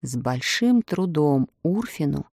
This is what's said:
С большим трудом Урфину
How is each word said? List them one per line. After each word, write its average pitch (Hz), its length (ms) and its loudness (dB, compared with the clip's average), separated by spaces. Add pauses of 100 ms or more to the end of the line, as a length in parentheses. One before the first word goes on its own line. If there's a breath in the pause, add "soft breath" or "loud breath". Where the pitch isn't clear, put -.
С 127 160 -8
большим 131 640 2
трудом 151 680 0 (140)
Урфину 160 720 -2